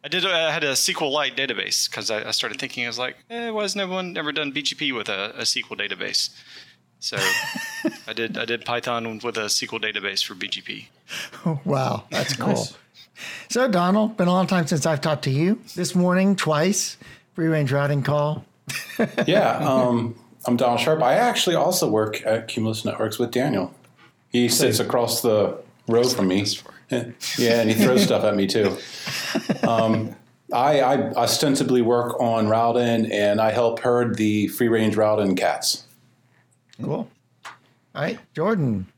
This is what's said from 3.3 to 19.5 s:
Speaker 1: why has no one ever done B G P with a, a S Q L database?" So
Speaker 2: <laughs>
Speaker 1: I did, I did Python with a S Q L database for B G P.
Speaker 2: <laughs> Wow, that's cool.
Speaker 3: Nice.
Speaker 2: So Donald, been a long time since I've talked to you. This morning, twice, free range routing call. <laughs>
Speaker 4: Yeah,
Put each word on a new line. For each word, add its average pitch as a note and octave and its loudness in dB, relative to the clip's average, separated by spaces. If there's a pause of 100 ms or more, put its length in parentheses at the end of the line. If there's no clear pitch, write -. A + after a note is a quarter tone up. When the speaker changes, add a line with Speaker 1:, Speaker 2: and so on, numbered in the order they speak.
Speaker 1:
why G#3+ -4
has G3 -4
no G3 -4
one F#3 -6
ever D3 -4
done C#3+ -4
B C#3+ -6
G - -4
P D3 -4
with A2 -4
a, G2+ -4
a B2 -8
S A2+ -2
Q B2 -4
L - -10
database?" G2 -4 (720)
So - -8
Speaker 2:
<laughs> - -4
Speaker 1:
I A2+ -10
did, A#2 -6
I A#2 -4
did A#2 -6
Python A#2 -4
with A2+ -6
a A2 -4
S G#2 -2
Q A#2+ -6
L A2 -6
database G2+ -4
for G#2+ -12
B F#2+ -8
G G2 -8
P. G#2+ -14 (560)
Speaker 2:
<laughs> D#3+ -2
Wow, B2+ -2
that's - -4
cool. - -4
Speaker 3:
Nice. B2+ 0 (760)
Speaker 2:
So B3+ 2
Donald, G3 2
been F3 2
a - 4
long F3+ 4
time F3 2
since D3+ 0
I've D#3 2
talked D#3 -2
to C#3 0
you. E3+ 2 (160)
This F3 -4
morning, F#3 4
twice, D#3+ 0 (380)
free E3 0
range D3+ 2
routing C#3+ 2
call. D3 0
<laughs> - -20 (720)
Speaker 4:
Yeah, F#3+ 4